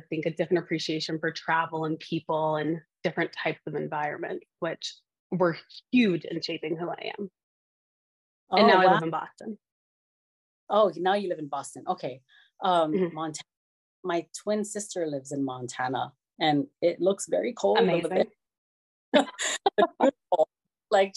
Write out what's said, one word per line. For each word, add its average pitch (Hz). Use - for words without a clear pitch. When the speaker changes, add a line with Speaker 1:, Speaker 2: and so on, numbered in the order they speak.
Speaker 1:
think, 156
a -
different 165
appreciation 160
for 160
travel 160
and 156
people 156
and 156
different 165
types -
of 156
environments, 151
which -
were 170
huge 202
in 165
shaping 160
who 170
I -
am. 196
And 190
Speaker 2:
Oh, -
Speaker 1:
now 190
I 185
Speaker 2:
wow. 185
Speaker 1:
live 214
in -
Boston. 180
Speaker 2:
Oh, 208
now 185
you 202
live 165
in 151
Boston. 139
Okay. 135
Um, 175
Speaker 1:
Mm-hmm. 170
Speaker 2:
Montana. 156
My 170
twin 208
sister 196
lives 139
in 139
Montana, 127
and 147
it 170
looks 196
very 214
cold 202
over 190
Speaker 1:
Amazing. 175
Speaker 2:
there. -
<laughs> 285
But 339
beautiful. -
Like, 196